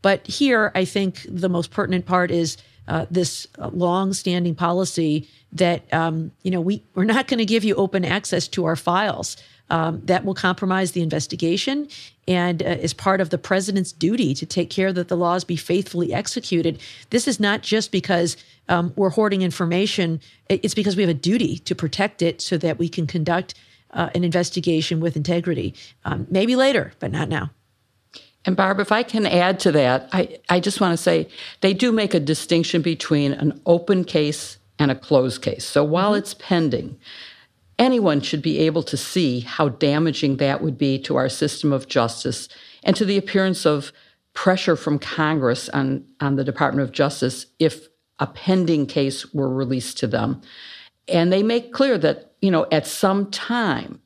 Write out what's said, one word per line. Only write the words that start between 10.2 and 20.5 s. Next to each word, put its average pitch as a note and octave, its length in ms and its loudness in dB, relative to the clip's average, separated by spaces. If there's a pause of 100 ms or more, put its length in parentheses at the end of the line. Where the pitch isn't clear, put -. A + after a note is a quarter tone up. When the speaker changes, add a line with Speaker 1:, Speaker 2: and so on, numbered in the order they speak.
Speaker 1:
will F#3+ 100 -2
compromise F#3 580 0
the F3 160 -2
investigation F#3+ 800 -2 (400)
and, F3 340 0
uh, E3 240 -2
is - 60 -2
part F#3+ 300 0
of D#3+ 80 0
the F3 80 -2
president's F#3+ 540 -2
duty E3+ 420 0
to E3 100 -6
take E3+ 240 -2 (100)
care F#3+ 140 2
that F3 160 -2
the F3+ 80 0
laws F3 280 0
be F3 120 -4
faithfully F3 560 -2
executed. E3+ 640 -2 (340)
This A#3 180 0
is B3 140 0
not G3+ 220 0
just G#3+ 280 0
because, F3 460 0 (320)
um, F3 280 0
we're F#3+ 220 2
hoarding G3 240 2
information. F3 800 0 (280)
It, G3 160 2